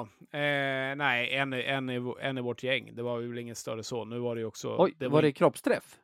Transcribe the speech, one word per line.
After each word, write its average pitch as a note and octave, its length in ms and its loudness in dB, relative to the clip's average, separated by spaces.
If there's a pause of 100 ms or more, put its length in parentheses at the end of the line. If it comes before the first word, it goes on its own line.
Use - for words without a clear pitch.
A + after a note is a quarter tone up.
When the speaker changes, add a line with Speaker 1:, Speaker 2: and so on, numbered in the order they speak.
(200)
Speaker 1:
eh, C#3 760 0
nej, B2+ 380 2
en, C3+ 180 0
en C3 380 0
i B2 80 -2
v-, B2 220 -4
en C3+ 180 -2
i - 20 -2
vårt A#2+ 220 -4
gäng. A#2+ 320 0
Det A#2 80 -6
var A#2+ 180 -2
väl A#2+ 180 -6
ingen A#2 180 -8
större A2+ 260 -6
så. A#2 220 -4
Nu A2+ 140 -6
var A#2+ 160 -2
det A#2 60 -2
ju A2+ 60 -2
också, A2 320 -6
Speaker 2:
Oj, F#3 200 2
Speaker 1:
det B2+ 100 -4
Speaker 2:
var D3 40 2
Speaker 1:
var D3+ 100 8
Speaker 2:
det D#3 60 6
Speaker 1:
ju C#3 40 4
Speaker 2:
kroppsträff? - 720 2